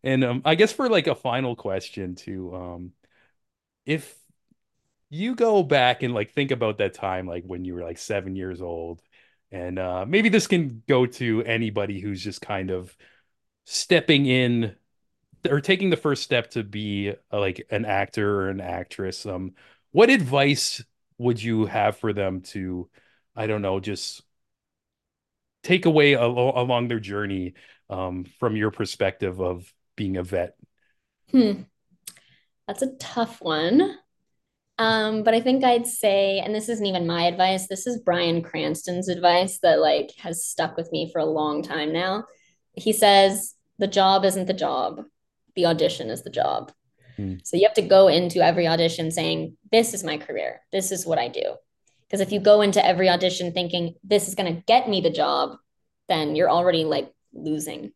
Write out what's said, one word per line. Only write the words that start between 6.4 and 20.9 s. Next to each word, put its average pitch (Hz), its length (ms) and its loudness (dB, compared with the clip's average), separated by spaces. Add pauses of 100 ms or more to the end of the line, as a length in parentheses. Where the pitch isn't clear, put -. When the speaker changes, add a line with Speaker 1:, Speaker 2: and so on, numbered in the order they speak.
Speaker 1:
about 113 260 -2
that 98 160 0
time, 92 340 -6
like, 87 180 -10
when 90 200 -10
you 90 80 -8
were, 87 100 -8
like, 85 140 -10
seven 95 380 -6
years 92 260 -8
old, 85 400 -10 (500)
and, 90 280 -8
uh, 92 280 -6
maybe 208 220 2
this 202 180 2
can 139 400 -2
go 127 180 4
to 117 380 -2
anybody 104 560 -4
who's 95 240 -8
just 101 180 -10
kind 95 280 -8
of 90 260 -8 (680)
stepping 151 600 2
in 120 500 0 (760)
or 143 120 2
taking 190 280 2
the 165 80 2
first - 260 -2
step 120 280 -2
to 113 120 -6
be, 101 480 -6 (200)
uh, 104 80 -4
like, 95 300 -4
an 110 160 -4
actor 101 560 -2
or 95 80 -4
an 95 120 -6
actress, 90 640 -10
um, 95 280 -8 (380)
what 233 180 6
advice 143 720 2 (340)